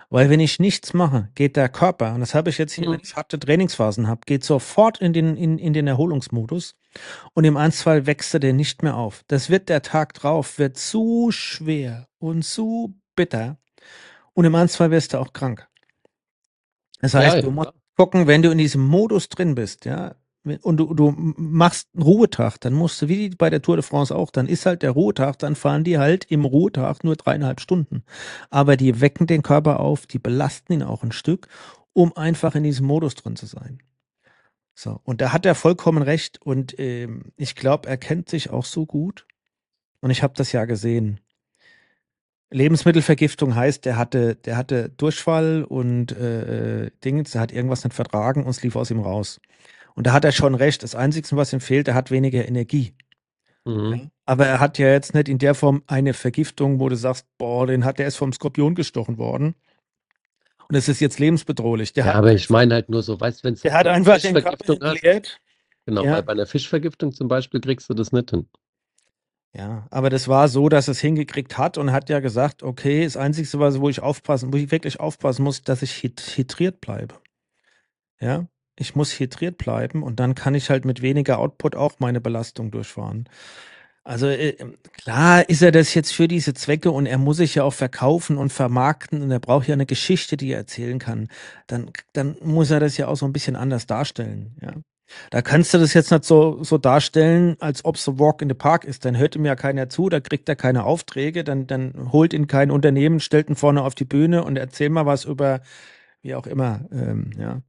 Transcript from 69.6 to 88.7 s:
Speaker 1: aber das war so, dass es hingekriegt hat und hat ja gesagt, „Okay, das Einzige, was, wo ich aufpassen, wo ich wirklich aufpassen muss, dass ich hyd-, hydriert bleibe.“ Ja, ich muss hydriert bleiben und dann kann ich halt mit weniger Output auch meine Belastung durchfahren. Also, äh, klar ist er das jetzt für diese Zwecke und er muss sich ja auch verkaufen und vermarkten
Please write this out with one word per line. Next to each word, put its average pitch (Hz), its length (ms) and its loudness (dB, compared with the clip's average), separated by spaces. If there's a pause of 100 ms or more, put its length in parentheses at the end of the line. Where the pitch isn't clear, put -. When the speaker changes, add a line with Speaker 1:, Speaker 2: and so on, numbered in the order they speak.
Speaker 1:
aber 135 180 0
das 127 200 -2
war 139 200 6
so, 139 200 2
dass 147 180 4
es 135 140 -2
hingekriegt 151 560 -2
hat 156 200 -2
und 143 140 -2
hat 135 180 -2
ja 151 120 0
gesagt, 131 420 -2
„Okay, 143 400 -2
das 143 140 -4
Einzige, 147 420 -2
was, 143 220 2
wo 143 80 2
ich 131 120 -6
aufpassen, 135 520 -4
wo 143 40 2
ich 143 140 -4
wirklich 160 280 -4
aufpassen 139 440 -4
muss, 139 200 -4
dass 131 180 -2
ich - 220 -8
hyd-, - 180 -8 (160)
hydriert 175 440 -4
bleibe.“ 110 340 -12 (1040)
Ja, 147 280 -4 (280)
ich - 200 -8
muss 143 240 -2
hydriert 165 380 -6
bleiben 120 460 -4
und 120 160 -8
dann 127 160 0
kann 135 200 -2
ich 139 140 -2
halt 135 160 0
mit 123 160 -4
weniger 135 380 0
Output - 360 -4
auch - 240 -2
meine 123 220 -2
Belastung 113 500 -6
durchfahren. 107 580 -10 (720)
Also, 127 240 -4
äh, 139 280 -2 (380)
klar 165 560 4
ist 156 120 2
er 170 100 10
das 160 220 6
jetzt 156 200 0
für 170 160 4
diese 160 240 -2
Zwecke 156 380 -2
und 139 160 0
er 127 100 -2
muss 143 200 2
sich 165 180 0
ja 143 80 2
auch 139 100 0
verkaufen 143 640 0
und 139 160 -4
vermarkten 135 680 -2